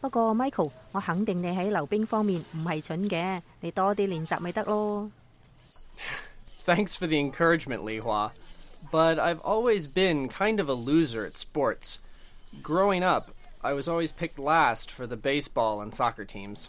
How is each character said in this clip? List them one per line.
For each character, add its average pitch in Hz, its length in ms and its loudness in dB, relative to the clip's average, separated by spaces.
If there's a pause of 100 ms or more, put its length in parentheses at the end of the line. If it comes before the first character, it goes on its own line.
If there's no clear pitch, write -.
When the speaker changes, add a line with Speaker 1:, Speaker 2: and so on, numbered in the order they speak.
Speaker 1:
不 269 80 -2
過 226 260 2
Michael， 226 340 0 (220)
我 190 80 -2
肯 185 240 0
定 185 180 0
你 180 60 -2
喺 185 220 0
溜 175 160 0
冰 214 200 0
方 214 200 0
面 180 180 0 (140)
唔 - 80 -
係 160 160 -2
蠢 175 280 -2
嘅， 180 320 -2 (200)
你 170 100 -6
多 196 240 2
啲 202 100 2
練 165 220 -2
習 165 140 0
咪 175 100 -4
得 220 140 -2
咯。 208 440 -2 (1600)
Speaker 2:
Thanks 180 320 2
for 180 100 -2
the 156 80 2
encouragement, 143 720 2
Li 110 160 -6
Hua. 107 300 0 (600)
But 160 260 6
I've 160 220 2
always 214 480 2
been 156 400 2
kind 208 320 0
of 165 80 0
a 139 60 2
loser 123 520 2
at 78 120 -6
sports. - 640 -2 (600)
Growing 180 400 4
up, 170 300 2 (300)
I 135 100 0
was 139 160 -2
always 170 240 0
picked - 260 -8
last 143 540 2
for 127 160 -8
the 120 80 -6
baseball 117 680 0
and 107 120 -8
soccer 113 320 0
teams. 101 440 -10